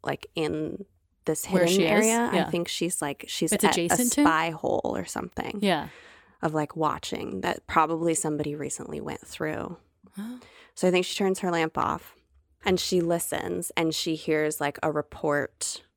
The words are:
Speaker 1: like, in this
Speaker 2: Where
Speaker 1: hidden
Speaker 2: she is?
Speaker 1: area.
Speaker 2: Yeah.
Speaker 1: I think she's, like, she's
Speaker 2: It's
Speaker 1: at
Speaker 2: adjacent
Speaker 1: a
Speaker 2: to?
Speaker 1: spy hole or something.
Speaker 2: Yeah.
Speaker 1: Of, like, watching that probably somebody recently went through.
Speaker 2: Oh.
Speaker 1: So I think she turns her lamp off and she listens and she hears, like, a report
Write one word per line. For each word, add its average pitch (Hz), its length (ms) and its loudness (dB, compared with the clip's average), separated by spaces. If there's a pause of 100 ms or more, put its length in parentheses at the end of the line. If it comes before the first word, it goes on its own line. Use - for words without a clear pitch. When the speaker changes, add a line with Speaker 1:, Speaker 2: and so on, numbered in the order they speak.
Speaker 1:
like, - 320 -6
in 160 520 -4 (400)
this 156 200 -2
Speaker 2:
Where 185 180 4
Speaker 1:
hidden 175 120 4
Speaker 2:
she 185 80 6
is? 160 60 2
Speaker 1:
area. 220 420 4
Speaker 2:
Yeah. 165 140 2
Speaker 1:
I - 40 -6
think 170 180 -2
she's, - 340 -2
like, 143 260 -6
she's - 240 0
Speaker 2:
It's 202 120 0
Speaker 1:
at 165 80 6
Speaker 2:
adjacent 180 400 2
Speaker 1:
a - 20 0
Speaker 2:
to? 294 80 2
Speaker 1:
spy 165 280 4
hole - 300 0 (160)
or - 80 -4
something. - 560 -6
Speaker 2:
Yeah. 180 280 2 (520)
Speaker 1:
Of, 156 140 -2
like, 151 220 -2
watching - 680 -2
that - 240 -2
probably 165 480 2
somebody 147 400 -2
recently 147 460 -8
went - 260 -10
through. - 500 -6 (400)
Speaker 2:
Oh. 233 240 -12 (340)
Speaker 1:
So 185 140 2
I - 20 6
think 180 140 4
she - 140 -6
turns 190 220 2
her 185 100 0
lamp 165 260 0
off - 380 -2 (500)
and 185 160 4
she 185 220 2
listens 170 760 -4
and 160 180 0
she 160 200 -2
hears, 151 460 0
like, 147 220 -2
a 156 80 2
report - 920 -4 (140)